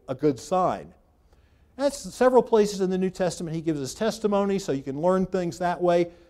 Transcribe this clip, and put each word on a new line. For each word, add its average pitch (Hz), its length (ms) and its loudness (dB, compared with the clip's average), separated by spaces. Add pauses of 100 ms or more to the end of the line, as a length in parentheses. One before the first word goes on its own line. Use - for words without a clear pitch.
a 135 40 -6
good 139 240 0
sign. 156 560 -2 (840)
That's 277 200 -2 (160)
several 254 300 4
places 208 380 2
in 185 80 0
the 185 80 0
New 185 120 0
Testament 175 460 -4
he 165 60 -6
gives 156 180 -2
his 131 160 -8
testimony, 202 640 0
so 160 140 -2
you 135 100 -4
can 139 180 -6
learn 185 260 2
things 180 320 -4
that 175 220 -2
way. 175 280 4 (200)